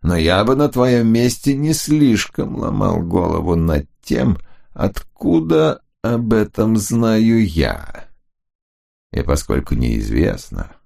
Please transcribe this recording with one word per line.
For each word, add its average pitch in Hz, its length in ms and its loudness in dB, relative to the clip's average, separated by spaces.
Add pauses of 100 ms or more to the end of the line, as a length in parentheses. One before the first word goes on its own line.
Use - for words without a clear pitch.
Но 85 160 0
я 87 280 2
бы 123 100 2
на 147 140 2
твоём 123 400 2
месте 123 480 2
не 151 160 -2
слишком 147 840 0
ломал 95 460 -2
голову 85 540 0
над 80 300 0 (140)
тем, 104 380 0 (340)
откуда - 1080 -2 (200)
об 117 300 -2
этом 110 440 2
знаю 113 680 2
я. 65 640 -4 (1040)
И - 100 -4
поскольку - 520 -2
неизвестно 55 1120 -4